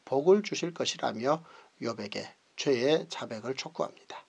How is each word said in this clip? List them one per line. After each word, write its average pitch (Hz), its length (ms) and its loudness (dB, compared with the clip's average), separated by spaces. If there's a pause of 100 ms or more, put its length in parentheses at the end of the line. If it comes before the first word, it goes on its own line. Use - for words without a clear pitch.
복을 175 380 6
주실 170 320 -4
것이라며 123 680 -2 (360)
욥에게 110 460 -6 (300)
죄의 147 520 2
자백을 113 460 -6
촉구합니다. - 720 -8